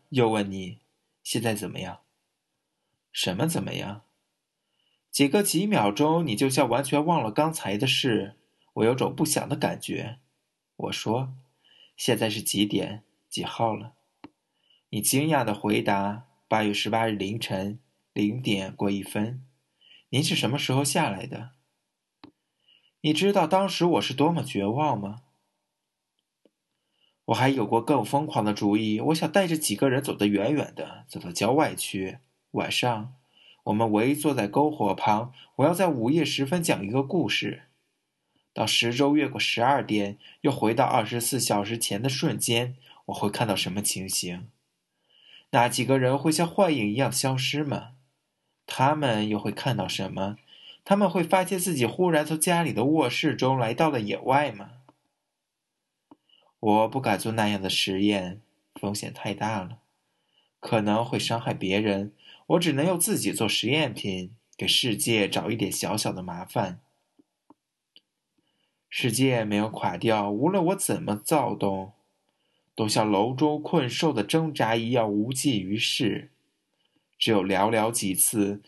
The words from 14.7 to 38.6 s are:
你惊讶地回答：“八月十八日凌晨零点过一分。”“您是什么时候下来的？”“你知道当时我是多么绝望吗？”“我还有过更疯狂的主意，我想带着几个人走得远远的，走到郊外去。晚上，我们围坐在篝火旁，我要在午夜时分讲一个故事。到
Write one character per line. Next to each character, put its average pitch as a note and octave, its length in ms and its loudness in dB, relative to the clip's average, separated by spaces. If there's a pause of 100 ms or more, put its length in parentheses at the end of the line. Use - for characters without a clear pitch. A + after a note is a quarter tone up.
你 G#2+ 100 -4
惊 C#3 260 2
讶 C#3+ 160 4
地 A2 100 -2
回 G#2+ 280 0
答 G2+ 460 -2 (200)
：“八 A2 160 2
月 G#2 100 0
十 G#2+ 160 -4
八 A2+ 160 2
日 A2 60 0
凌 G#2 260 -4
晨 G2+ 420 -6 (340)
零 A2 280 0
点 G2+ 320 -2
过 G2+ 160 -2
一 G2+ 140 -2
分。 A2+ 400 -6 (680)
”“您 C3 120 2
是 E3+ 100 0
什 - 160 0
么 C3+ 80 0
时 C#3 140 -2
候 C3+ 140 2
下 D3 240 0
来 F#2+ 160 -6
的 - 260 -12 (1500)
？”“你 D3+ 100 2
知 F#3+ 220 4
道 F#3 120 4
当 F#3+ 220 2
时 F3+ 160 -2
我 D#3 180 4
是 C3 120 -4
多 C#3+ 180 2
么 E3+ 100 0
绝 G2 240 -4
望 B2+ 320 0
吗 G2+ 260 -10 (2000)
？”“我 A2+ 60 2
还 B2+ 160 4
有 B2+ 180 2
过 A#2 140 2
更 C3 240 2
疯 C#3+ 200 -2
狂 A#2+ 200 -2
的 G#2 80 2
主 G#2 240 2
意， A2 240 0
我 C#3+ 120 2
想 E3 160 -2
带 G3 160 4
着 E3 120 -2
几 - 180 -2
个 C#3 140 2
人 C3 120 2
走 B2 140 -4
得 G2+ 120 2
远 G2+ 260 0
远 C3+ 200 -2
的， - 360 -12
走 - 100 -12
到 F2 100 -12
郊 G2+ 220 0
外 C3+ 240 2
去。 F#2+ 440 -6 (320)
晚 E2 200 -4
上， A#2 420 -2 (500)
我 G#2 100 -2
们 A2 180 2
围 A#2 240 4
坐 D3 180 0
在 A2 140 -2
篝 D3+ 260 2
火 G2+ 220 0
旁， A2 380 -2 (240)
我 B2+ 80 4
要 E3+ 80 4
在 F3+ 160 2
午 B2 200 0
夜 D#3 140 4
时 C3+ 220 -2
分 E3+ 180 0
讲 G2 220 0
一 G2 40 -6
个 B2+ 140 2
故 E3 240 -2
事。 - 360 -4 (920)
到 A2 120 -2